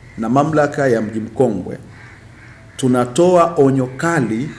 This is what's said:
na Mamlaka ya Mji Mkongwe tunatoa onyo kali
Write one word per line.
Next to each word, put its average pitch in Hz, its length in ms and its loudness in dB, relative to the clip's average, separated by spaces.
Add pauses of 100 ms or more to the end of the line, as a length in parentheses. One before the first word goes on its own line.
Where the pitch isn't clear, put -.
(180)
na 113 120 -4
Mamlaka 147 580 2
ya 113 140 2
Mji 107 180 -6
Mkongwe 107 580 -4 (1000)
tunatoa 170 800 2
onyo 135 280 2 (120)
kali 143 600 -2